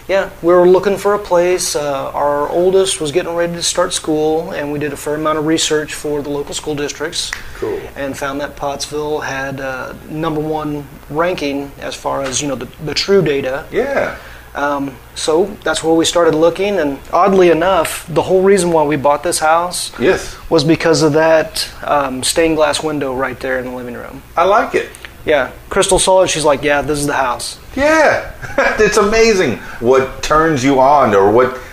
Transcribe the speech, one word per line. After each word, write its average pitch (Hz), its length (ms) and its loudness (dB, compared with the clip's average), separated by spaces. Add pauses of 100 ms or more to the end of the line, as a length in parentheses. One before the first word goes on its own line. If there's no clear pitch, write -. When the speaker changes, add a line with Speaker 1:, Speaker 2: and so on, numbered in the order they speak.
Speaker 1:
Yeah, 185 240 0 (100)
we 165 100 4
were 180 160 6
looking 185 300 4
for 202 160 0
a 208 60 0
place. 180 560 0
Uh, 143 400 -4
our 143 340 0
oldest 185 500 2
was 151 120 -4
getting 170 240 -2
ready 170 180 -2
to 170 80 -8
start 175 320 -2
school, 156 600 -2
and 147 180 -6
we 147 80 -4
did 147 120 -4
a 139 60 -8
fair 147 160 -6
amount 156 240 -2
of 151 80 -2
research 156 480 0
for 147 300 -6
the 143 60 -8
local 143 260 -6
school - 180 -6
districts. 147 560 -6 (280)
Speaker 2:
Cool. 101 220 -6 (160)
Speaker 1:
And 135 220 -8
found 139 240 -6
that 143 140 -10
Pottsville 147 640 -6
had, 135 420 -8
uh, 131 320 -10 (160)
number 156 320 -4
one 151 460 -6 (240)
ranking 143 680 -4
as 131 140 -10
far 139 300 -6
as, 131 180 -6
you 147 60 -4
know, 135 80 -4
the, 123 100 -8 (180)
the 147 120 -6
true 196 260 2
data. 139 500 -2
Speaker 2:
Yeah. 233 460 -2 (380)
Speaker 1:
Um, 139 400 -4 (180)
so 165 320 0 (180)
that's 156 200 -2
where 160 100 2
we 165 120 4
started 170 280 4
looking, 170 460 2
and 143 180 -2 (160)
oddly 185 380 6
enough, 165 580 0
the 156 140 0
whole 190 180 2
reason 190 300 4
why 160 140 4
we 151 100 0
bought 143 260 2
this 170 160 -2
house 170 600 0
Speaker 2:
Yes. - 360 0 (140)
Speaker 1:
was 160 140 4
because 160 400 2
of 151 100 4
that, 160 560 2 (140)
um, 135 400 -2
stained 165 320 2
glass 147 260 0
window 143 340 -4
right 127 240 -4
there 131 200 -4
in 123 60 -6
the 127 100 -10
living 123 180 -10
room. 117 300 -14 (120)
Speaker 2:
I 165 100 4
like 220 280 2
it. - 160 -2 (360)
Speaker 1:
Yeah, 139 260 2 (180)
Crystal 185 300 2
saw 190 240 4
it. 165 60 0
She's 151 160 -2
like, 143 180 2
"Yeah, 143 180 2
this 147 160 -2
is 143 80 -2
the 143 80 -2
house." 123 460 -4 (160)
Speaker 2:
Yeah, 294 560 2 (260)
<laughs> 254 220 2
it's 214 160 4
amazing 202 640 4 (240)
what 127 420 2
turns 156 400 2
you 135 160 4
on 131 340 4
or 98 160 6
what, 120 280 4 (160)